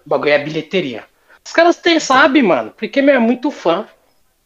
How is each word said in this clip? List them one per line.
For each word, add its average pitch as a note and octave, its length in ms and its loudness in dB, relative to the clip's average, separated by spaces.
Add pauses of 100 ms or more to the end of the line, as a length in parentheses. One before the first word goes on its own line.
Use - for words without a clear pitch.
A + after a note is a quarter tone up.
o - 40 -10
bagulho C#3+ 220 0
é C#3+ 120 4
bilheteria. D#3 600 -6 (400)
Os - 80 -16
caras E4+ 240 2
têm, E4+ 220 0
sabe, C#4 420 2
mano? C3+ 300 0
Porque, - 300 -6
meu, C#4 140 4
é B3 40 0
muito B3 320 -2
fã. F3+ 360 -4 (580)